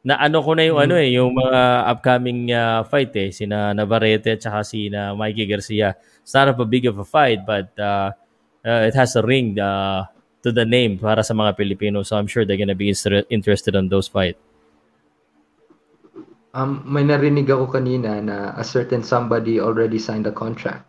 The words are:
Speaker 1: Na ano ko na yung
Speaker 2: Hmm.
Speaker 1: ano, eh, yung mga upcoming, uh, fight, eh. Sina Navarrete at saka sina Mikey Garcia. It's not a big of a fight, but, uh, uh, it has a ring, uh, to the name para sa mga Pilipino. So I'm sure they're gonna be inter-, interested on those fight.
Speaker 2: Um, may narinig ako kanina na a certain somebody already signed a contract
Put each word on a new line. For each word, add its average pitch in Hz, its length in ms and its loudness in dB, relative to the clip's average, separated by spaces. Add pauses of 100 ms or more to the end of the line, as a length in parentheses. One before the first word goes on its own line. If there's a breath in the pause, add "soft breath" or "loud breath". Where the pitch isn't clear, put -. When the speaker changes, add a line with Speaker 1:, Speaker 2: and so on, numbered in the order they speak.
Speaker 1:
Na 135 160 0
ano 151 240 2
ko 151 140 0
na 160 100 2
yung 160 140 4
Speaker 2:
Hmm. 143 80 6
Speaker 1:
ano, 175 100 2
eh, 143 160 4
yung 127 220 4
mga 131 260 2 (320)
upcoming, 123 640 0
uh, 117 320 2
fight, 139 320 0
eh. 98 160 -2
Sina 104 400 -2
Navarrete 110 640 2
at - 20 -12
saka 107 240 -4
sina 101 480 -6
Mikey 107 320 -4
Garcia. 101 480 -2 (300 soft breath)
It's - 100 -20
not 139 160 4
a 131 60 2 (100)
big 127 220 0
of 107 100 0
a 101 80 -10
fight, 120 400 0
but, 98 320 -4
uh, 101 380 -2 (500)
uh, 117 220 2
it 113 80 0
has 127 220 4
a 113 80 2
ring, 120 340 0
uh, 98 480 -2 (320)
to 120 160 -2
the 117 80 2
name 113 340 2
para 107 300 0
sa 117 80 -2
mga 107 240 0
Pilipino. 101 480 -4
So - 80 -6
I'm 104 160 -2
sure 113 160 0
they're 98 100 0
gonna 98 220 -2
be 101 100 -2
inter-, 101 380 0
interested 104 480 0
on 95 160 2
those 98 160 0
fight. 92 320 -2 (2250)
Speaker 2:
Um, 135 320 -4
may 143 160 0
narinig 143 480 2
ako 131 180 2
kanina 123 540 -2
na 101 320 -6
a 113 80 -8
certain 120 400 -2
somebody 113 580 0
already 113 380 0
signed 110 320 -4
a - 20 -10
contract - 560 -10